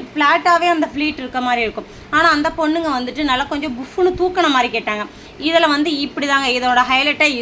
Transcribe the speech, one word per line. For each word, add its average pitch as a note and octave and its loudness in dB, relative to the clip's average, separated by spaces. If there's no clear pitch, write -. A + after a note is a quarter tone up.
ஃப்ளாட்டாவே E4 2
அந்த D#4+ 0
ஃப்ளீட் D4 -4
இருக்க B3+ -6
மாதிரி A#3+ 0
இருக்கும். - -6
ஆனா E4 4
அந்த D4+ 0
பொண்ணுங்க D#4+ 0
வந்துட்டு B3+ -4
நல்லா C4 0
கொஞ்சம் C#4+ -6
புஃப்னு F4+ 0
தூக்குன F4+ 2
மாதிரி A#3 2
கேட்டாங்க. G#3 -4
இதுல E4 4
வந்து D4+ 0
இப்படி C#4+ -4
தாங்க, C4+ 2
இதோட B3 2
ஹைலைட்டே C#4+ 2